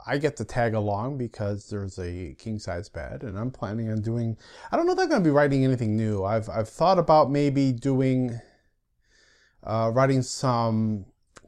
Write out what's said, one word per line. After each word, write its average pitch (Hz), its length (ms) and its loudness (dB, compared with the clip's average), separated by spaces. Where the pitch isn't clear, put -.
I 127 120 -2
get 143 200 -2
to 110 80 -6
tag 117 280 0
along 107 440 -2
because 104 520 -6
there's 101 300 -8
a 90 400 -8
king-size 98 480 -8
bed, - 360 -12
and 98 140 -8
I'm 120 140 -4
planning 110 400 -6
on 110 80 -2
doing, 113 380 -4
I - 60 2
don't 339 100 2
know 370 60 2
if 359 60 0
I'm 370 100 0
gonna 240 160 2
be 156 40 4
writing 139 360 4
anything 120 320 0
new. 107 260 0
I've, 107 240 0
I've 107 220 -4
thought 185 280 2
about 156 320 6
maybe 139 440 2
doing, 127 680 0
uh, 113 320 -2
writing 135 280 4
some 113 840 0